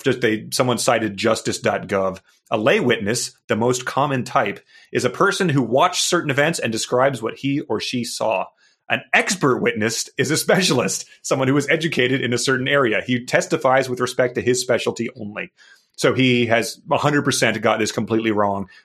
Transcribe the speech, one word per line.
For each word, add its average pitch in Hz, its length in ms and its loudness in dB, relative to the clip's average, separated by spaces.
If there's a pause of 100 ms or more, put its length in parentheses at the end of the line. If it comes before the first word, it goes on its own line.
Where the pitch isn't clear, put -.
just 127 180 2
they, 110 320 0
someone 127 260 2
cited 110 380 0
justice 110 420 0
dot 98 300 -2
gov. 95 320 -2 (300)
"A 113 80 0
lay 143 200 4
witness, 120 540 0 (160)
the 113 80 0
most 123 300 0
common 135 360 -2
type, 104 380 -2 (320)
is 123 120 0
a 123 60 0
person 185 380 0
who 139 140 2
watched 135 420 2
certain 160 260 0
events 147 280 0
and 120 120 -4
describes 123 520 0
what - 160 -4
he 139 240 -2
or 107 180 -4
she 123 240 -4
saw. 107 420 -2 (440)
An 117 100 0 (140)
expert 160 480 2
witness 113 560 -2
is 131 120 0
a 151 60 0
specialist, 160 720 0 (160)
someone 135 260 0
who 143 80 4
is 139 140 2
educated 131 500 0
in 123 140 -2
a 117 40 0
certain 131 300 -2
area. 127 360 2
He 123 200 -2
testifies 135 640 0
with 123 120 -6
respect 123 340 -2
to 107 80 -4
his 117 180 0
specialty 117 560 -2
only." 104 360 -12 (440)
So 131 160 2
he 120 340 4
has 113 340 0 (100)
a 139 80 2
hundred 147 260 2
percent 117 380 2
got 110 160 2
this 107 140 -2
completely 113 400 0
wrong. 101 360 0 (160)